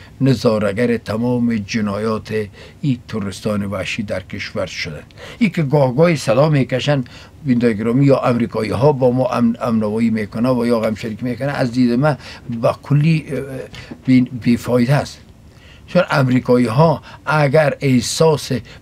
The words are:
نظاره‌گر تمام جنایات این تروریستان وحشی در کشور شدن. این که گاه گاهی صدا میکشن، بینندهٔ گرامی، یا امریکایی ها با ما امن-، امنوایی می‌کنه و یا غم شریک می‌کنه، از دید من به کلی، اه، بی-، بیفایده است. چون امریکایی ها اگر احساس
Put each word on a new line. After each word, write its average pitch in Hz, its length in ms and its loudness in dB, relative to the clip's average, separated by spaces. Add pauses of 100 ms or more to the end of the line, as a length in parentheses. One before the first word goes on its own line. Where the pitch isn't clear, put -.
(200)
نظاره‌گر 117 760 2
تمام 117 600 -2
جنایات 107 920 -4 (320)
این 135 180 0 (100)
تروریستان 101 560 -4
وحشی 98 380 -6
در 101 180 -6
کشور 98 460 -8
شدن. 78 360 -10 (360)
این 214 120 2
که 170 120 -2
گاه 135 320 2
گاهی 165 220 4
صدا 131 320 2
میکشن، 135 560 0 (400)
بینندهٔ 120 300 2
گرامی، 117 320 2
یا 135 120 6
امریکایی 113 520 -2
ها 123 220 2
با 127 180 2
ما 127 180 0
امن-، 120 320 0
امنوایی 113 500 0
می‌کنه 110 400 -4
و 120 160 0
یا 117 140 0
غم 110 140 -2
شریک 110 280 -10
می‌کنه، 127 300 -6
از 127 200 -4
دید 123 200 2
من 139 260 0 (440)
به 123 200 0
کلی، 147 460 2
اه، 131 140 -6 (640)
بی-، 127 240 4 (120)
بیفایده 120 520 2
است. 117 240 -2 (680)
چون 175 220 2
امریکایی 127 560 2
ها 131 360 2 (240)
اگر 147 540 2
احساس 139 720 2 (300)